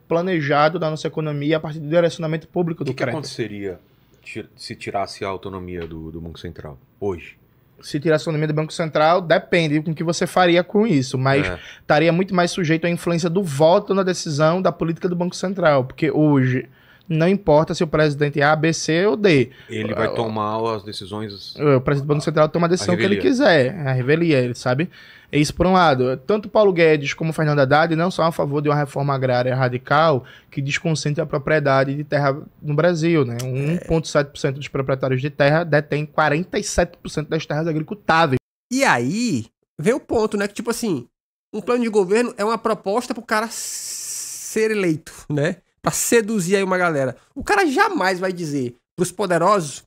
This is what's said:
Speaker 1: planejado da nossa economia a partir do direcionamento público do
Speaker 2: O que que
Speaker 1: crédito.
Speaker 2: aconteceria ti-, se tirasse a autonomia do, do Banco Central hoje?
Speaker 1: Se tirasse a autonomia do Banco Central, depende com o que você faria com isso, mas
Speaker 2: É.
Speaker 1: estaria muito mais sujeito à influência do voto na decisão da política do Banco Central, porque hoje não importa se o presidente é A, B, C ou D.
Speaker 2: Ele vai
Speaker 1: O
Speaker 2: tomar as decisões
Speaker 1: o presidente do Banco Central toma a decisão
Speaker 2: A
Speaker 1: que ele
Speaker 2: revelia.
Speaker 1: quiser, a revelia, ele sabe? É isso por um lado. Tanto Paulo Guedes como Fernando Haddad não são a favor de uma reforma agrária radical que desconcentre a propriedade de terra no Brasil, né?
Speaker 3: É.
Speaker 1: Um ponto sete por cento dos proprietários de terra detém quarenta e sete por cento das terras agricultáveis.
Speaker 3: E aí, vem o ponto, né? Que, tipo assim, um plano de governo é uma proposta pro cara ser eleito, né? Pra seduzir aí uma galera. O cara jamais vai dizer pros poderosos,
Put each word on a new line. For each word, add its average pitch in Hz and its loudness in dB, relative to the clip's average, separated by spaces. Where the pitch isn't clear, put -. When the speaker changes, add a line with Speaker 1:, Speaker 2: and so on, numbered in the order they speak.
Speaker 1:
planejado 160 2
da 156 -4
nossa 156 -6
economia 151 -2
a - -10
partir 156 -10
do 147 -10
direcionamento 160 0
público 170 -2
do 143 -2
Speaker 2:
O 127 -2
que 131 -14
que - -4
Speaker 1:
crédito. 127 -2
Speaker 2:
aconteceria 101 -8
ti-, - -14
se - -14
tirasse 101 -6
a - -4
autonomia 90 -8
do, 80 -12
do 82 -12
Banco 82 -14
Central 78 -14
hoje? 95 -8
Speaker 1:
Se - -6
tirasse 156 0
a 170 -6
autonomia 156 -2
do 156 -2
Banco 156 -4
Central, 165 2
depende 160 2
com 165 -4
o 147 -4
que - -6
você 170 -2
faria 175 4
com 208 2
isso, 139 0
mas 135 2
Speaker 2:
É. 87 -6
Speaker 1:
estaria 160 4
muito 185 0
mais 175 2
sujeito 165 0
à 175 0
influência 170 -2
do 190 0
voto 165 4
na 190 2
decisão 170 0
da 175 2
política 170 -2
do 180 -4
Banco 175 -4
Central, 170 2
porque 147 -2
hoje 135 2
não 160 2
importa 160 2
se - 0
o 160 2
presidente 147 0
é - 4
A, 151 4
B, 160 2
C 165 0
ou 220 2
D. 180 4
Speaker 2:
Ele 110 -6
vai 113 -2
Speaker 1:
O - -6
Speaker 2:
tomar 110 -2
as 101 -8
decisões 104 -12
Speaker 1:
o 139 4
presidente 139 0
do 151 2
Banco 151 -2
Central 156 2
toma 170 0
a 165 0
decisão 180 0
Speaker 2:
A - 2
Speaker 1:
que 113 0
ele 196 2
Speaker 2:
revelia. 202 2
Speaker 1:
quiser, 165 2
a 135 0
revelia, 143 2
ele 123 0
sabe? 135 -2
É 139 -2
isso 147 2
por - 2
um 185 4
lado. 131 4
Tanto 208 -2
Paulo 208 4
Guedes 156 4
como 160 -4
Fernando 151 0
Haddad 151 4
não 170 0
são 160 0
a 165 2
favor 151 -2
de 147 0
uma 147 2
reforma 143 -2
agrária 127 0
radical 131 2
que - -10
desconcentre 147 -2
a 151 -6
propriedade 139 0
de 147 -6
terra 143 -2
no 147 -4
Brasil, 160 2
né? 117 -4
Speaker 3:
É. 127 -8
Speaker 1:
Um 139 -2
ponto 160 -2
sete 143 0
por - -18
cento 139 -2
dos 143 -12
proprietários 131 -2
de 147 -4
terra 147 2
detém 151 0
quarenta 156 0
e 208 -2
sete - -2
por - -16
cento 151 -6
das 160 -4
terras 156 -4
agricultáveis. 156 0
Speaker 3:
E 269 0
aí, 156 0
vem 185 2
o 294 -2
ponto, 220 -2
né? 202 -2
Que, - -20
tipo - -6
assim, 180 -4
um 214 -8
plano 247 0
de 226 0
governo 208 2
é 202 -4
uma 220 0
proposta 220 -4
pro 226 -12
cara 226 -2
ser - -6
eleito, 180 -2
né? 151 -2
Pra - -2
seduzir 202 0
aí 196 2
uma 185 0
galera. 143 0
O 269 -10
cara 403 2
jamais 254 0
vai 190 -4
dizer 143 -4
pros 175 -2
poderosos, 180 0